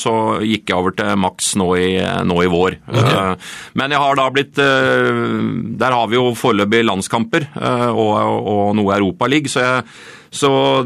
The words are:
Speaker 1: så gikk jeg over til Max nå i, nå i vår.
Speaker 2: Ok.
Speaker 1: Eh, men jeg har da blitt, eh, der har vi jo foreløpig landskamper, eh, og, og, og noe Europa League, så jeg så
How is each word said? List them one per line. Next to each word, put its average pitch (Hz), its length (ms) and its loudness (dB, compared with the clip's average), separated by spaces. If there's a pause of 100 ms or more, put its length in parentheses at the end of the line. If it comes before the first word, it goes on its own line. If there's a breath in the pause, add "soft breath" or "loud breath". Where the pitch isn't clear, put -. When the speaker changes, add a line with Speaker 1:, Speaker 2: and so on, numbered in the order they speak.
Speaker 1:
så 113 140 0 (260)
gikk 110 320 -2
jeg 90 80 0
over 92 160 -2
til 104 240 -2
Max - 320 -4
nå 92 240 0
i, 90 100 0 (380)
nå 87 160 0
i 90 80 2
vår. 87 300 0 (100)
Speaker 2:
Ok. 117 160 2
Speaker 1:
Eh, 95 440 -2 (280 loud breath)
men 135 160 -2
jeg 143 80 2
har 139 160 2
da 135 160 2
blitt, 143 240 -2
eh, 131 540 2 (680)
der 127 160 2
har 113 160 0
vi 123 80 2
jo 123 160 2
foreløpig 113 560 2
landskamper, 117 640 -2
eh, 123 400 -2
og, 107 240 0
og, 107 380 -2
og 104 260 0
noe 98 160 2
Europa 101 320 0
League, 151 240 0
så 127 80 0
jeg 127 300 -2 (380 loud breath)
så 139 200 0 (360)